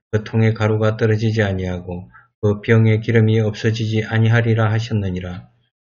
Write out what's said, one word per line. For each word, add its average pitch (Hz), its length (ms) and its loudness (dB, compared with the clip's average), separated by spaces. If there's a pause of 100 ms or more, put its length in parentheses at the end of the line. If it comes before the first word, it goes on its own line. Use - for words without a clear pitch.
(100)
그 107 140 -4
통에 110 280 0
가루가 110 460 0
떨어지지 110 440 0
아니하고 92 680 -4 (320)
그 104 180 0
병에 113 400 4
기름이 113 400 2
없어지지 110 640 -2
아니하리라." 113 680 2
하셨느니라. 92 760 -4 (480)